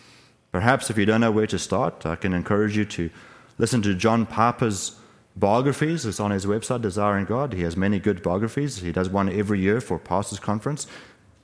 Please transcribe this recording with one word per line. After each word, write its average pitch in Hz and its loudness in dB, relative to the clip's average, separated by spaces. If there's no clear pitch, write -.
Perhaps 117 2
if 107 -2
you 101 4
don't 110 4
know 117 4
where 107 2
to 92 -2
start, - -2
I 82 -4
can 92 -2
encourage 104 0
you 104 2
to 85 -6
listen 117 2
to 101 2
John 110 2
Piper's 113 0
biographies. 131 2
It's 95 -4
on 104 0
his 98 -2
website, 113 -2
Desiring 101 0
God. 123 -2
He 92 -4
has 82 -2
many 98 2
good 92 0
biographies. 110 -2
He 92 -6
does 92 0
one 98 0
every 101 0
year 104 2
for 85 -4
a - -6
pastors' 98 -2
conference. 110 -4